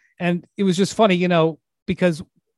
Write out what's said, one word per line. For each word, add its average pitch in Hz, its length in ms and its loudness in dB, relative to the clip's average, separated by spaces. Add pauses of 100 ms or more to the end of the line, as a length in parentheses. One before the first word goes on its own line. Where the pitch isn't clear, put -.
(200)
and 175 260 -4 (120)
it 208 60 -2
was 185 140 0
just 190 160 -2
funny, 214 220 2
you 180 120 -2
know, 165 320 0 (280)
because 175 340 -2 (360)